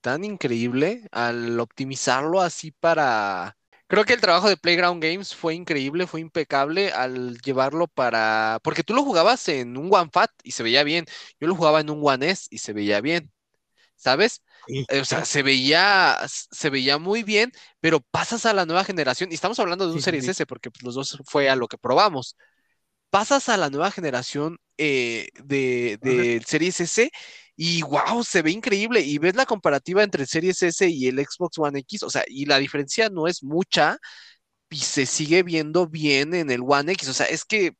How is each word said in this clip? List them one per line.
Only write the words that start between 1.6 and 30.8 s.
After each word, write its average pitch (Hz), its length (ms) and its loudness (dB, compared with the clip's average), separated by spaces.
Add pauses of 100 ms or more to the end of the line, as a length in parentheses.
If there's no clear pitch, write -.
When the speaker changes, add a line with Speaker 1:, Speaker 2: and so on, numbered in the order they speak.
Speaker 1:
así 165 320 -4
para, 107 840 0 (320)
creo 214 160 4
que 226 80 2
el 240 80 2
trabajo 185 280 4
de 190 80 4
Playground 175 460 2
Games 175 320 -4
fue 165 200 -4
increíble, 165 520 -4
fue 160 140 -8
impecable 160 720 0
al 123 480 -4
llevarlo 139 480 0
para, 110 720 0
porque 156 220 -2
tú 208 100 -4
lo 269 80 4
jugabas 226 460 2
en 127 280 -4
un 165 160 0
One 175 200 4
Fat 196 180 4 (140)
y - 80 -14
se - 100 -6
veía 123 220 4
bien, 160 200 -2 (360)
yo 151 80 0
lo 185 80 2
jugaba 156 240 4
en 151 100 -4
un 151 160 -6
One 139 240 2
S - 200 -4
y 107 80 -16
se - 160 -10
veía 104 260 2
bien, 156 320 -2 (640)
¿sabes? 156 460 2 (260)
Speaker 2:
Sí, 135 220 -4
Speaker 1:
Eh, 135 100 0
o 135 60 -4
sea, 127 120 -2
Speaker 2:
claro. - 80 -4
Speaker 1:
se 143 160 0
veía, 151 760 4 (120)
se - 420 -6
veía 135 280 0
muy 202 260 -2
bien, 214 260 2 (300)
pero 160 200 4
pasas - 460 -4
a 226 60 4
la 190 140 2
nueva 175 180 0
generación, 165 480 -2
y - 20 -8
estamos 190 240 -4
hablando 185 280 0
de 160 80 -2
un 165 40 -4
Speaker 2:
Sí, 139 40 -4
sí, - 20 -6
Speaker 1:
Series 156 220 -2
Speaker 2:
sí. 185 60 -2
Speaker 1:
S, 165 140 -4
porque, 123 240 -14
pues, - 140 -20
los 123 100 -8
dos 135 300 -8
fue 139 240 2
a 135 80 4
lo 123 100 -2
que - 120 -12
probamos. 143 580 2 (760)
Pasas 220 380 2
a 233 80 2
la 160 140 0
nueva 151 200 -2
generación, 151 680 -6 (180)
eh, 127 520 -2 (160)
de, 127 580 -2
Speaker 2:
Ajá. 131 100 0
Speaker 1:
del 120 340 2
Series 165 340 0
S, 220 300 2 (460)
y 170 260 -2
guau, 208 420 0
se 180 180 0
ve 156 80 2
increíble, 220 520 0
y 147 160 -2
ves 180 180 2
la 262 100 2
comparativa 175 560 0
entre 202 200 0
el 131 60 -6
Series 175 360 0
S 175 240 2